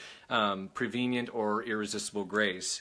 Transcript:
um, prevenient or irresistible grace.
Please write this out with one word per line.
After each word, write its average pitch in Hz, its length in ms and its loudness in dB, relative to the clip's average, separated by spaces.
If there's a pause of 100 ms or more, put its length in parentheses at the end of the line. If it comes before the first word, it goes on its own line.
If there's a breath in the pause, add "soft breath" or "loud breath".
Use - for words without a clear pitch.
(300 loud breath)
um, 101 420 2
prevenient 123 600 0
or 107 280 2
irresistible 104 640 -2
grace. 92 560 0